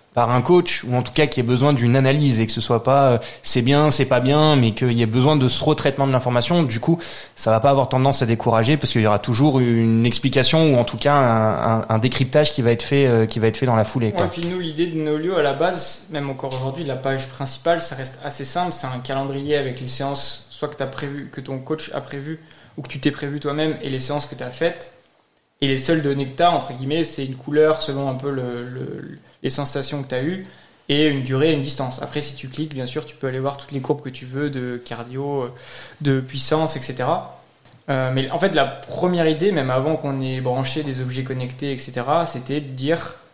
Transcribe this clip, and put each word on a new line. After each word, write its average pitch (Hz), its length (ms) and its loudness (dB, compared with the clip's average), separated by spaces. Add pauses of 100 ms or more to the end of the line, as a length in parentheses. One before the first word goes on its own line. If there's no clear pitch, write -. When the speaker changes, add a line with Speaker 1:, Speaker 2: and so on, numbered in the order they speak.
(140)
Speaker 1:
par 117 160 2
un 123 120 4
coach, 175 420 4
ou 123 120 -2
en 123 60 2
tout - 120 -8
cas 151 120 4
qu'il - 180 0
y - 20 2
ait 117 40 -2
besoin 131 240 4
d'une 120 220 4
analyse 135 440 4
et 113 60 4
que 110 60 -4
ce 117 100 -2
soit 117 220 0
pas, 139 280 4
euh, 120 60 4 (240)
c'est - 200 2
bien, 143 300 4
c'est 135 140 2
pas 123 140 4
bien, 147 360 4
mais 117 180 4
qu'il 123 200 0
y 117 80 2
ait 113 60 4
besoin 127 280 4
de 131 120 4
ce - 160 2
retraitement 147 420 2
de 135 60 0
l'information, 123 520 2
du 117 160 -2
coup, 170 200 2 (360)
ça - 160 0
va 110 80 6
pas 139 120 4
avoir 135 180 2
tendance 131 320 2
à 123 40 2
décourager 113 520 2
parce 139 140 0
qu'il 117 100 2
y 107 60 4
aura 104 120 4
toujours 131 400 4
une 113 460 4
explication 135 680 4
ou 123 40 6
en 117 60 4
tout 113 140 -4
cas 143 180 4
un, 113 640 4
un, 107 100 -4
un 110 100 4
décryptage 135 540 2
qui 135 80 -2
va 117 100 4
être 117 120 0
fait, 139 240 2
euh, 113 180 4
qui 110 140 -4
va 110 80 4
être 107 100 0
fait - 80 0
dans 120 100 2
la 107 100 4
foulée, 113 260 0
quoi. - 120 0
Speaker 2:
Ouais, - 60 0
puis 170 160 -6
nous, 180 140 -2
l'idée 165 280 -2
de 160 140 -4
Nolio, 156 340 -2
à 160 60 2
la 139 120 2
base, 165 580 -2
même 143 180 -4
encore 131 240 -6
aujourd'hui, 139 300 -6
la 135 120 -4
page 131 320 -4
principale, 165 540 -2
ça - 140 -10
reste 131 280 -12
assez 139 220 -10
simple. 175 260 -4
C'est - 160 -8
un 127 120 -6
calendrier 139 580 -4
avec 131 220 -4
les 127 80 -8
séances, - 600 -4
soit - 180 -8
que - 80 -10
t'as 139 100 -4
prévu, 139 460 -8
que 143 100 -12
ton 135 180 -8
coach 151 340 -8
a 135 80 -6
prévu, 143 380 -12 (380)
ou 151 40 -12
que 139 60 -12
tu 139 120 -10
t'es 143 120 2
prévu 143 280 -8
toi-même, 151 420 -2
et 139 80 -8
les 131 100 -6
séances 143 260 -4
que - 100 -14
t'as 123 140 -10
faites. - 440 -6 (680)
Et 139 60 0
les 135 100 0
seules 160 240 0
données 139 240 -2
que 131 100 -12
t'as, 175 140 4
entre 143 240 -2
guillemets, 139 300 -2
c'est 143 220 -6
une 131 100 -8
couleur 151 460 2
selon 139 280 -4
un 131 60 -4
peu 135 160 -6
le, 123 360 -6
le, 131 520 -10 (240)
les 139 60 -2
sensations 139 540 -4
que 127 40 -10
t'as 127 140 -4
eues, 185 240 -4 (440)
et 147 180 4
une 139 160 0
durée 131 280 2
et - 20 4
une 143 80 0
distance. 127 400 -6
Après, 147 200 -6
si - 140 -10
tu 135 140 -14
cliques, 151 240 -8
bien 131 120 -6
sûr, 139 200 -8
tu - 100 -20
peux 139 120 -6
aller 131 120 -4
voir 135 180 -4
toutes - 140 -18
les 139 80 -4
courbes 135 220 -2
que 135 80 -10
tu 131 160 -14
veux 139 240 -4
de 123 340 -6
cardio, 131 600 -6
euh, 123 100 -8 (480)
de 135 180 2
puissance, 151 560 -2
et 131 60 -6
cetera. - 580 -4 (500)
Euh, 131 240 0
mais 131 180 -2
en 151 80 -4
fait, 175 160 2
la 139 100 4
première 170 600 -2
idée, 156 240 2
même 139 180 0
avant 135 260 0
qu'on 139 260 -4
ait 131 200 -4
branché 131 420 -2
des 131 180 -6
objets 127 220 -4
connectés, 127 480 -6
et 131 60 -6
cetera, 127 480 -2
c'était 139 340 -6
de 139 100 -10
dire 135 460 -4 (180)